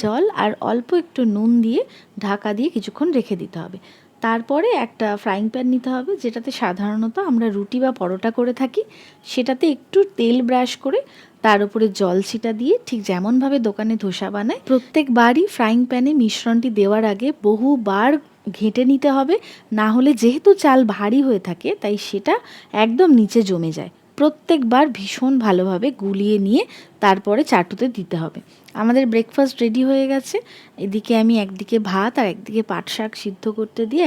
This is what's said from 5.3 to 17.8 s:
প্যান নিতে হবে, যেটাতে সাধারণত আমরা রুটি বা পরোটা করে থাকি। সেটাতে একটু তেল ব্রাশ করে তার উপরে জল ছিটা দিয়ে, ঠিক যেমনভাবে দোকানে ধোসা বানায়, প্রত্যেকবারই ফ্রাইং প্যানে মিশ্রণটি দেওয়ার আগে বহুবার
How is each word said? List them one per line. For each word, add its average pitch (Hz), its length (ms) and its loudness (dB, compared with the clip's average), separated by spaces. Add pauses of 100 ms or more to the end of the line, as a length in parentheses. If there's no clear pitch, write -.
প্যান 254 200 -2
নিতে 254 220 -2
হবে, 262 160 -6 (120)
যেটাতে 233 260 -6 (120)
সাধারণত 214 540 -4 (140)
আমরা 233 260 0
রুটি 202 280 -4
বা 262 160 2
পরোটা 190 380 -4
করে 247 240 -2
থাকি। 262 200 -2 (500)
সেটাতে 262 340 -2 (100)
একটু - 240 0 (200)
তেল 233 180 2 (100)
ব্রাশ 254 240 0 (120)
করে 311 160 -2 (440)
তার 208 220 6
উপরে 220 200 0 (140)
জল 185 180 2 (120)
ছিটা 226 300 -6
দিয়ে, 277 140 0 (140)
ঠিক 240 120 -4 (100)
যেমনভাবে 254 480 0 (100)
দোকানে 214 260 -2 (100)
ধোসা 190 320 -4
বানায়, 233 340 -4
প্রত্যেকবারই 254 760 2 (120)
ফ্রাইং 233 240 2 (100)
প্যানে 262 220 0 (100)
মিশ্রণটি 233 480 0 (100)
দেওয়ার 208 240 2 (100)
আগে 214 140 -4 (200)
বহুবার 220 640 2 (460)